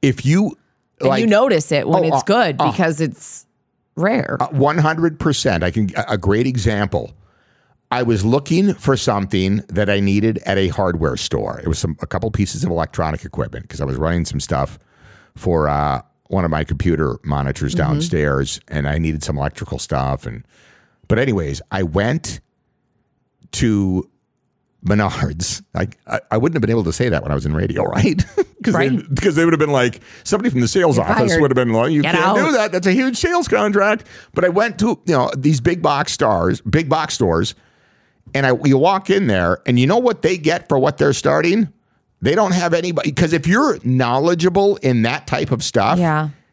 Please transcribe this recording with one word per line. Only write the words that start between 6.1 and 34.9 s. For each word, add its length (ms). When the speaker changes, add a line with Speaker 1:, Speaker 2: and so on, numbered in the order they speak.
Speaker 1:
a 40
great 300
example. 640
I 120
was 200
looking 520
for 200
something 640
that 220
I 100
needed 460
at 140
a 100
hardware 480
store. 460
It 40
was 120
some, 220
a 60
couple 220
pieces 340
of 60
electronic 560
equipment 420
'cause 140
I 40
was 120
running 280
some 140
stuff 380
for, 320
uh, 340
one 180
of 60
my 120
computer 600
monitors 500
Speaker 2:
Mm-hmm. 200
Speaker 1:
downstairs, 720
and 200
I 120
needed 240
some 160
electrical 400
stuff. 480
And, 180
but 100
anyways, 420
I 100
went 580
to 540
Menards. 760
I, 120
I, 120
I 60
wouldn't 180
have 60
been 80
able 160
to 80
say 160
that 140
when 80
I 40
was 100
in 80
radio, 300
<laughs> 20
right? 440
<laughs> 60
'Cause 100
they, 160
Speaker 2:
Right. 260
Speaker 1:
because 200
they 100
would 80
have 60
been 120
like, 300
somebody 240
from 100
the 80
sales 300
Speaker 2:
You're 80
Speaker 1:
office 260
Speaker 2:
fired. 100
Speaker 1:
would 100
have 40
been 180
like, 200
"You 80
Speaker 2:
Get 120
Speaker 1:
can't 240
do 100
Speaker 2:
out. 40
Speaker 1:
that. 220
That's 140
a 40
huge 260
sales 300
contract." 560
But 120
I 40
went 300
to, 260